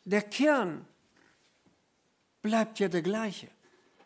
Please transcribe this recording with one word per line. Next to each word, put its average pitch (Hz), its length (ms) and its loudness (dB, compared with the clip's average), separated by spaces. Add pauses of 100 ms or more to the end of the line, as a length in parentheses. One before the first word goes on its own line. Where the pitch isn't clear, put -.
der 202 180 2
Kern 233 640 0 (1500)
bleibt 220 400 0
ja 196 80 2
der 170 140 0
gleiche. 202 460 -4 (580)